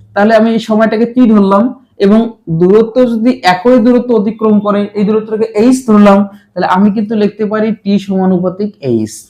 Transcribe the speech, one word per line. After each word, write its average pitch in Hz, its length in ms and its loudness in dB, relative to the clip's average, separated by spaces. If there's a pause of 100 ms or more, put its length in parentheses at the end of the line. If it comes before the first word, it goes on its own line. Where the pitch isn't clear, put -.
(100)
তাহলে 208 240 0
আমি 220 160 2
এই 226 100 -2
সময়টাকে 220 460 -2
টি 240 200 0
ধরলাম 202 380 2 (340)
এবং 208 220 2 (380)
দূরত্ব 214 380 2 (100)
যদি 233 240 -2 (220)
একই 247 280 2
দূরত্ব 247 360 2
অতিক্রম 214 440 -2
করে, 202 200 -2 (140)
এই 208 100 -2
দূরত্বটাকে 214 420 -2 (140)
এইচ 254 160 2 (100)
ধরলাম, 208 320 4 (300)
তাহলে - 280 -6
আমি 202 140 2
কিন্তু 214 260 -4
লিখতে 208 300 -2
পারি 214 220 -2 (120)
টি 196 180 -4
সমানুপাতিক 185 720 -2 (200)
এইচ। 110 220 -4 (180)